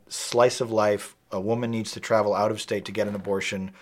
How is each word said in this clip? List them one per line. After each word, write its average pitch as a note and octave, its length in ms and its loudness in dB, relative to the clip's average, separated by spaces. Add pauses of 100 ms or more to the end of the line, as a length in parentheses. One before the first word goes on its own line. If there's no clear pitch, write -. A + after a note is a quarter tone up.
slice - 500 2
of A#2+ 120 -2
life. G#2 440 2 (160)
A G2 80 -4
woman A#2 300 -2
needs A2+ 220 -4
to - 80 -12
travel G#2 340 2
out G#2 160 2
of A2 100 -4
state G#2 260 -4
to - 60 -10
get G#2 160 -2
an G#2 60 -4
abortion G2 580 -4 (100)